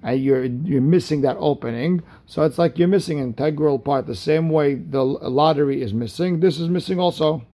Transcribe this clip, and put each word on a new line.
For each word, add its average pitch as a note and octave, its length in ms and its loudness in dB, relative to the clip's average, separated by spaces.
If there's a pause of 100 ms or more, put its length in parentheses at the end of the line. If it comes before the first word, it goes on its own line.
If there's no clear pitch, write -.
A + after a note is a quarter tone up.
and B2+ 160 0
you're, C3 260 2
you're C3 360 0
missing D3+ 400 2
that C3+ 160 0
opening, C#3+ 640 -2 (240)
so - 160 -4
it's D#3 160 0
like E3+ 220 0
you're F3 80 4
missing E3+ 320 0
an C3 80 -4
integral C#3+ 500 0
part. C3+ 300 -2
The A#2+ 80 -6
same D#3+ 340 0
way D3+ 260 2
the C#3 220 -6
l-, C3+ 220 0 (100)
lottery C#3+ 520 2
is G#2+ 120 -4
missing, E3 460 -2
this E3 200 2
is E3+ 100 -2
missing F3+ 300 -2
also. D#3 460 0 (140)